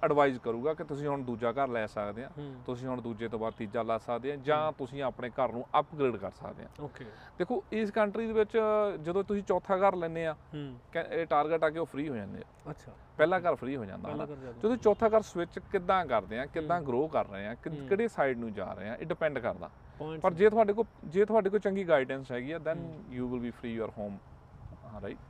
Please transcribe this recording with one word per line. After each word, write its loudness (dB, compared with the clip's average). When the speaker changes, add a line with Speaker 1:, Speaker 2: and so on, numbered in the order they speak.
Speaker 1:
ਐਡਵਾਈਜ਼ 6
ਕਰੂਗਾ -2
ਕਿ -8
ਤੁਸੀਂ -4
ਹੁਣ -2
ਦੂਜਾ 0
ਘਰ 0
ਲੈ -2
ਸਕਦੇ -6
ਆ, -14
Speaker 2:
ਹੂੰ। -10
Speaker 1:
ਤੁਸੀਂ -6
ਹੁਣ -4
ਦੂਜੇ -6
ਤੋਂ -4
ਬਾਅਦ -2
ਤੀਜਾ -4
ਲੈ 0
ਸਕਦੇ -4
ਆ, -6
ਜਾਂ 2
Speaker 2:
ਹੂੰ। 0
Speaker 1:
ਤੁਸੀਂ -6
ਆਪਣੇ -4
ਘਰ 0
ਨੂੰ -4
ਅਪਗ੍ਰੇਡ 0
ਕਰ -6
ਸਕਦੇ -12
ਆ। -18
Speaker 2:
ਓਕੇ। -12
Speaker 1:
ਦੇਖੋ -2
ਇਸ 0
ਕੰਟਰੀ 2
ਦੇ -4
ਵਿੱਚ 4
ਜਦੋਂ 0
ਤੁਸੀਂ 0
ਚੌਥਾ 2
ਘਰ 6
ਲੈਂਦੇ -2
ਆ, 0
Speaker 2:
ਹੂੰ। -10
Speaker 1:
ਕ-, -2
ਇਹ 0
ਟਾਰਗੇਟ 4
ਆ 4
ਕੇ -6
ਉਹ 0
ਫ੍ਰੀ -4
ਹੋ -4
ਜਾਂਦੇ -8
ਆ। -14
Speaker 2:
ਅੱਛਾ। -14
Speaker 1:
ਪਹਿਲਾ 4
ਘਰ 2
ਫ੍ਰੀ -4
ਹੋ -4
ਜਾਂਦਾ, -8
Speaker 2:
ਪਹਿਲਾ -4
Speaker 1:
ਹਨਾ? -10
Speaker 2:
ਘਰ -14
ਜਾਂਦਾ। -12
Speaker 1:
ਜਦੋਂ 4
ਚੌਥਾ 4
ਘਰ 6
ਸਵਿਚ -6
ਕਿੱਦਾਂ 0
ਕਰਦੇ 0
ਆ, -4
ਕਿੱਦਾਂ -2
Speaker 2:
ਹੂੰ। -4
Speaker 1:
ਗਰੋ 2
ਕਰ 0
ਰਹੇ -8
ਆ, -6
ਕਿ-, -8
Speaker 2:
ਹੂੰ। -10
Speaker 1:
ਕਿਹੜੇ 2
ਸਾਈਡ 2
ਨੂੰ -6
ਜਾ -4
ਰਹੇ -8
ਹਾਂ, -6
ਇਹ -8
ਡਿਪੈਂਡ -2
ਕਰਦਾ। -4
Speaker 2:
ਪੁਆਇੰਟਸ -8
Speaker 1:
ਪਰ 2
ਜੇ 8
ਤੁਹਾਡੇ 4
ਕੋਲ, 2
ਜੇ 4
ਤੁਹਾਡੇ 4
ਕੋਲ 2
ਚੰਗੀ 0
ਗਾਈਡੈਂਸ 4
ਹੈਗੀ -4
ਆ, -4
then -4
Speaker 2:
ਹੂੰ। -10
Speaker 1:
you -2
will -2
be -4
free -6
your -2
home, -4
ਹਾਂ, -12
ਰਾਈਟ? -8